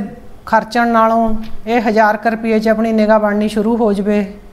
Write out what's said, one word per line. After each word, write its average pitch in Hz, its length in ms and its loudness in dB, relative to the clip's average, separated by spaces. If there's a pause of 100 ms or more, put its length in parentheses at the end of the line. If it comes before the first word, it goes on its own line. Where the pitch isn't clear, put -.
(460)
ਖਰਚਣ 226 420 0
ਨਾਲੋਂ 226 460 2 (320)
ਇਹ 233 140 0
ਹਜ਼ਾਰ 214 360 2
ਕੁ 226 140 -4
ਰੁਪਈਏ 220 280 0
'ਚ 214 100 0
ਆਪਣੀ 220 240 0
ਨਿਗਾਹ 214 280 4
ਬਣਨੀ 208 280 0
ਸ਼ੁਰੂ 220 280 0
ਹੋ 220 160 2
ਜਾਵੇ 202 420 -2 (180)